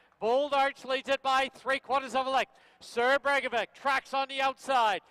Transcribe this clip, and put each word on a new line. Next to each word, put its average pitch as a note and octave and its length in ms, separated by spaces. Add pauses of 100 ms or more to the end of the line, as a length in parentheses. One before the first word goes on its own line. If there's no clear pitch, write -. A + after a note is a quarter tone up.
(200)
Bold C4+ 320
Arch C4+ 320
leads C4 240
it - 140
by C4 320
three C4 240
quarters C4 360
of C4 120
a C4 40
length. B3+ 220 (260)
Sir B3+ 460
Bregovic B3 500
tracks C4+ 380
on C4+ 160
the C4+ 140
outside. B3+ 580 (100)